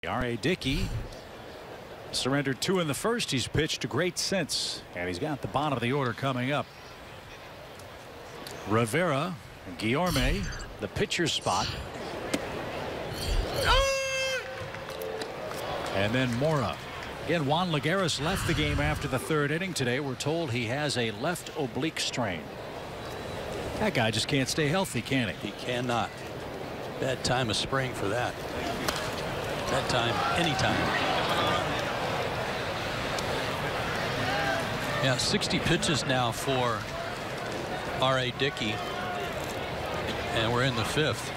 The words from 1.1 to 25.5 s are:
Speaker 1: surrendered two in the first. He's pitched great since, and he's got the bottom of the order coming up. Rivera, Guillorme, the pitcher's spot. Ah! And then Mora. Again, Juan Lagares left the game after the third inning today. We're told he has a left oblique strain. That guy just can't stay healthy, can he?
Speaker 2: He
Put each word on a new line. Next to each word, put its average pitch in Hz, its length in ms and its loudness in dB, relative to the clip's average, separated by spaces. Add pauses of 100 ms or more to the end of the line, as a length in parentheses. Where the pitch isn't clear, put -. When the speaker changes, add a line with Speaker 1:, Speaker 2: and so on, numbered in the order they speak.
Speaker 1:
surrendered 135 500 2
two 190 200 4
in 165 80 2
the 139 60 2
first. 226 360 0
He's 127 160 2
pitched - 420 0
great 175 300 0
since, - 640 0 (140)
and 87 100 -2
he's 90 140 -2
got 151 220 -2
the - 40 -4
bottom 139 280 2
of 117 60 0
the 120 120 2
order 135 200 2
coming 127 380 0
up. 139 160 0 (2000)
Rivera, 139 640 4 (460)
Guillorme, 139 640 2 (380)
the 104 80 -2
pitcher's 175 440 2
spot. 101 360 2 (2000)
Ah! 539 760 4 (1600)
And 101 180 4
then 127 280 2
Mora. 139 360 2 (500)
Again, 156 200 2
Juan 170 240 4
Lagares 156 500 2
left 165 280 2
the 165 60 4
game 147 260 2
after 147 260 2
the 131 140 2
third 147 320 2
inning 175 200 0
today. 127 280 2
We're 135 160 -2
told 160 340 0
he 117 160 2
has 131 320 2
a 113 140 2
left 143 440 -2
oblique 135 440 0
strain. 92 400 0 (1400)
That 214 160 2
guy 113 160 6
just 110 160 2
can't 139 220 2
stay 156 180 2
healthy, 170 340 2
can 123 280 2
he? 85 60 -2 (120)
Speaker 2:
He 101 60 -4 (120)